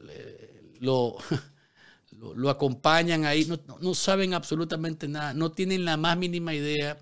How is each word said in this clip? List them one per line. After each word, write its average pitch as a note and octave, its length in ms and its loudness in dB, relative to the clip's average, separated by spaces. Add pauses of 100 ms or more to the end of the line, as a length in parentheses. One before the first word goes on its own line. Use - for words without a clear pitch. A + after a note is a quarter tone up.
le, - 760 -18
lo, B2 380 2 (540)
<laughs> - 420 -20
lo, A2 220 -14
lo C3 160 0
acompañan D#3 760 4
ahí, D#3 220 2
no, E3 200 -4
no, B2+ 140 -16
no F3+ 160 0
saben F#3+ 360 2
absolutamente D#3+ 760 -4
nada, D3 260 -4
no D#3+ 160 0
tienen F#3 340 0
la D#3+ 120 2
más E3+ 200 2
mínima F3 380 -2
idea D3 480 -2